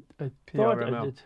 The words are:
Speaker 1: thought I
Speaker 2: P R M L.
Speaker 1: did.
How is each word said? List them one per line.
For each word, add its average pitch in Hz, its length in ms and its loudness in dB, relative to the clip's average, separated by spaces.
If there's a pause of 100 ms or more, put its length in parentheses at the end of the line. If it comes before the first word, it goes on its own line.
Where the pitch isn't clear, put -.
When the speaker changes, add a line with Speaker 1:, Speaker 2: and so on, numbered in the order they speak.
(240)
Speaker 1:
thought 127 60 -6
I - 0 - (160)
Speaker 2:
P - 140 -10
R 226 220 4
M 135 120 -2
L. 120 100 -4
Speaker 1:
did. 135 220 -8